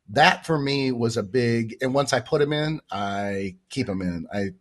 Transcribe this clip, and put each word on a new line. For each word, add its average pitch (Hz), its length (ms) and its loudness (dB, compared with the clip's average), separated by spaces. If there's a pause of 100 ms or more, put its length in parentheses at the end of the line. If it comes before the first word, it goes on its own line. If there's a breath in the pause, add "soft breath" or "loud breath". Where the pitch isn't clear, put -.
(120)
That 160 340 4
for 160 120 0
me 139 360 0
was 117 240 0
a 110 60 0
big, 117 580 0
and 127 120 0
once 139 200 2
I 123 80 2
put 147 200 0
'em 147 120 2
in, 151 260 -2 (100)
I 101 680 -4 (120)
keep 120 200 -4
'em 95 120 -2
in. 85 320 -4
I 98 280 -2